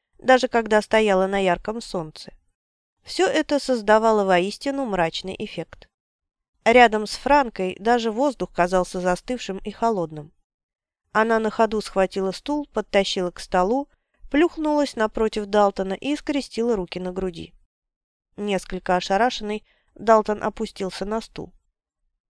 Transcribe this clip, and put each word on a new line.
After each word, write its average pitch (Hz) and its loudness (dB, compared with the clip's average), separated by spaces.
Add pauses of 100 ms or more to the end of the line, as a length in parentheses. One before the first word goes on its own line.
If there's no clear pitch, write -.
(200)
даже 254 4
когда 214 2
стояла 202 2
на 196 -2
ярком 190 -2
солнце. - -10 (720)
Все - 0
это 294 0
создавало 220 4
воистину 208 0
мрачный 185 -4
эффект. - -12 (760)
Рядом 220 6
с - -10
Франкой 240 0
даже 226 0
воздух 233 -2
казался 180 0
застывшим 185 -4
и 208 -12
холодным. 165 -4 (800)
Она 226 2
на 220 -2
ходу 214 0
схватила 190 -2
стул, 294 -6
подтащила 196 0
к - -14
столу, 214 0 (420)
плюхнулась 302 0
напротив 220 -2
Далтона 196 2
и 285 -4
скрестила 240 -2
руки 180 -6
на 185 -6
груди. 180 -8 (840)
Несколько 190 -4
ошарашенный, 208 -2 (300)
Далтон 214 2
опустился 202 -6
на 214 -6
стул. 165 -14 (760)